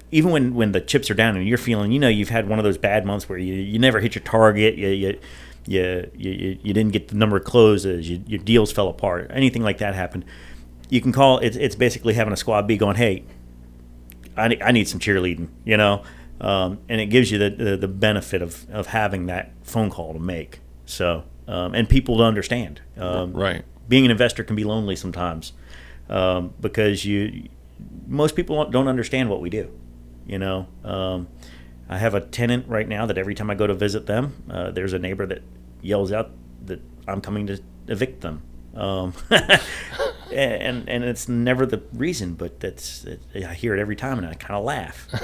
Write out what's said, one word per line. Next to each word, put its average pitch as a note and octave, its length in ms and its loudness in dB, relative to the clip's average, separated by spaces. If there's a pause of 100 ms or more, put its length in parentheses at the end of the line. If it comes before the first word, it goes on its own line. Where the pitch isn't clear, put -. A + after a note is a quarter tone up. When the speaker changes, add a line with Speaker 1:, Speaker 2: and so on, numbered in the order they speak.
(120)
Speaker 1:
even D#3+ 200 4
when, C3 240 2
when A2 160 4
the F#2 100 2
chips - 300 0
are - 20 0
down A2 240 4
and F#2 100 0
you're A#2+ 100 4
feeling, G#2+ 340 0
you C3+ 80 4
know, C#3 80 4
you've G#2 220 2
had A2+ 200 0
one G#2+ 80 0
of G#2+ 80 2
those G2+ 120 2
bad G2+ 280 2
months G2+ 240 -4
where F#2 80 -6
you, F#2 160 -4
you G2 240 -2
never A#2+ 220 4
hit A2+ 160 0
your G2+ 80 -8
target, A2 520 6
you, G2 120 -2
you, F#2+ 320 0 (480)
you, F#2 500 -2
you, G2 140 -6
you, F#2+ 320 -6
you G#2 100 -2
didn't G#2+ 200 2
get - 160 -2
the G#2+ 60 -6
number G#2 220 2
of F2+ 60 -2
closes, F#2+ 680 4
you, F2+ 160 -6
your G#2+ 140 -6
deals G#2+ 320 4
fell G2+ 160 0
apart, F2 460 -4
anything B2+ 280 2
like G2+ 160 0
that G2+ 160 -2
happened, F#2 320 -6 (640)
you A#2+ 100 2
can B2+ 120 2
call, C3+ 280 6
it's, A2+ 180 0
it's A2+ 180 0
basically A#2 380 2
having G#2+ 200 2
a F#2 40 -2
squad G#2 280 2
B A2 100 2
going, G2+ 200 4
"Hey, G#2 280 2 (1120)
I A2 120 2
ne-, A#2 140 2
I G#2+ 100 2
need A2 160 4
some - 120 -6
cheerleading," F2+ 500 0 (140)
you A2 140 4
know? G2+ 260 4 (380)
Um, G2 380 0 (100)
and A2+ 100 -2
it A2 60 -2
gives A2 260 4
you G#2+ 60 2
the, G2+ 140 4
the, G#2 260 -2
the F#2+ 100 -2
benefit G2 540 0
of, - 280 -10
of G#2 180 -8
having G2 400 -2
that F2+ 240 -6 (120)
phone A2 260 -2
call E2 240 -8
to D#2+ 60 -10
make. E2+ 400 -8 (260)
So, F2 380 -2 (240)
um, F2+ 260 -4
and A2 140 2
people B2+ 300 4
to A2+ 60 6
understand. G#2+ 580 0 (160)
Um, F2+ 340 -4
Speaker 2:
Right. F2+ 320 -2 (240)
Speaker 1:
being C3 160 8
an B2 80 10
investor A#2 320 4
can G#2+ 140 -2
be G#2+ 80 -2
lonely G#2 320 -2
sometimes, F2 560 -6 (560)
um, F#2 500 0
because G#2 460 0
you, G2+ 420 -4 (600)
most D3 280 2
people D#3 340 -2
don't C3 180 2
understand B2+ 420 0
what F#2+ 120 -2
we F2 80 -6
do, G2 200 -6 (580)
you G2 120 -8
know? F#2+ 280 -4 (160)
Um, F#2 440 -4 (600)
I F#2+ 100 -8
have A2 180 0
a A#2 60 0
tenant A#2+ 460 -2
right A2 200 -2
now G#2+ 180 -4
that G2 120 -2
every G2 180 -4
time G#2 140 -4
I G2+ 60 -2
go G#2 120 2
to G2+ 80 0
visit G2+ 320 -2
them, B2+ 260 -2 (160)
uh, F#2 220 -6
there's F#2 220 -4
a F#2 60 -2
neighbor F#2+ 280 -4
that F#2 160 -8 (380)
yells G2 300 0
out A2 200 -4 (340)
that F#2 160 -10 (260)
I'm G2 140 -6
coming G#2 260 -6
to G2 120 -6 (280)
evict A#2 340 -4
them. D#2 200 -8 (340)
Um, F#2+ 460 -4
<laughs> - 1120 -2
and, B2 560 -2
and B2 140 -2
it's A#2+ 260 -4
never B2+ 360 2
the A2 160 -2 (120)
reason, A#2 400 -4
but E2+ 260 -10
that's, - 460 -12
it, E2 160 -14 (260)
I E2 60 -12
hear G#2 220 -2
it F#2+ 40 2
every G#2 160 -2
time C3 220 -4
and F2+ 100 -4
I D#2+ 60 -10
kinda G2+ 260 -6
laugh, A2+ 480 -6 (160)